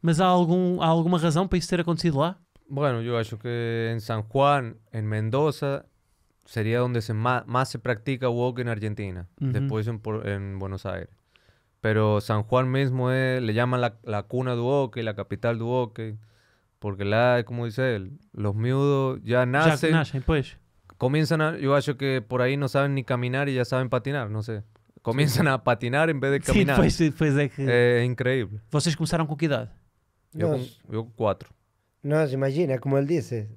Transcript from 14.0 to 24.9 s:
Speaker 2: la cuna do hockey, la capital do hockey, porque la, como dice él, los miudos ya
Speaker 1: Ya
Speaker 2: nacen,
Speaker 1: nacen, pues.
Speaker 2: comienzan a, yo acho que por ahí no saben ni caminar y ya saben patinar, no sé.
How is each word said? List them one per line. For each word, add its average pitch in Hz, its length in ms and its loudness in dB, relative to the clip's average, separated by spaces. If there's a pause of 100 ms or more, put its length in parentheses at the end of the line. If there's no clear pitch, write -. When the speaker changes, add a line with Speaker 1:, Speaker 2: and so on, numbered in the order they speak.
Speaker 2:
la 104 200 -4
cuna 127 300 -4
do 120 120 -2
hockey, 131 360 0
la 110 120 -4
capital 110 440 -4
do 113 100 -4
hockey, 113 500 -4 (600)
porque 101 260 -6
la, 120 420 2
como 120 180 -6
dice 117 320 -2
él, 98 160 -8 (200)
los 104 220 -4
miudos 135 680 0
ya 120 180 2
Speaker 1:
Ya 127 60 4
Speaker 2:
nacen, 151 460 2
Speaker 1:
nacen, 143 300 0
pues. 151 360 -2 (400)
Speaker 2:
comienzan 151 420 0
a, 156 160 0
yo 139 180 0
acho 139 220 0
que 135 240 -2
por 123 220 -2
ahí 131 160 2
no 143 100 -2
saben 139 260 0
ni 135 100 -2
caminar 127 440 -2
y 135 60 -2
ya 127 100 0
saben 127 240 -2
patinar, 127 420 -2
no 107 120 -4
sé. 110 200 -6 (400)